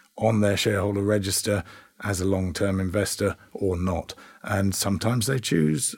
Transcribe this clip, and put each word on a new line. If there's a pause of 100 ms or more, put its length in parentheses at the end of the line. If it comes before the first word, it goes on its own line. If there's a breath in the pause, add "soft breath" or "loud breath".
(180 soft breath)
on
their
shareholder
register (380 loud breath)
as
a
long-term
investor (160 soft breath)
or
not." (300 loud breath)
And
sometimes
they
choose